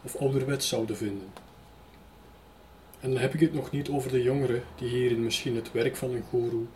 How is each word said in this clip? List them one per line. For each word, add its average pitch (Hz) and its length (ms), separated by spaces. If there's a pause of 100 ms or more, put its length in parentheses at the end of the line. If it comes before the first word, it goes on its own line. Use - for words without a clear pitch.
of - 120
ouderwets 135 520
zouden 113 280
vinden. 98 480 (1600)
En 131 120
dan 123 80
heb 131 140
ik 151 60
het 156 140
nog - 160
niet 143 180
over 131 220
de 127 120
jongeren 123 400 (160)
die 123 100
hierin 120 360
misschien 117 320
het 113 160
werk 120 240
van 127 140
een 117 180
goeroe 117 360 (120)